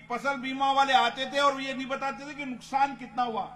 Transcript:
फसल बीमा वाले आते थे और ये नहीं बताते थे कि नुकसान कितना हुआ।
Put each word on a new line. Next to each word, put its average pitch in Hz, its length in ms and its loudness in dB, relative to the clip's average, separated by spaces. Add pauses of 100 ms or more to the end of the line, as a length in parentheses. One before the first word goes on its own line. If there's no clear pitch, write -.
फसल 254 300 -2
बीमा 269 340 0
वाले 269 240 6
आते 262 320 2
थे 277 120 -2
और 277 220 4
ये 269 120 -4
नहीं 254 140 -6
बताते 269 400 -4
थे 285 60 -10
कि 285 120 -8
नुकसान 262 500 0
कितना 220 280 -4
हुआ। 220 220 -2 (100)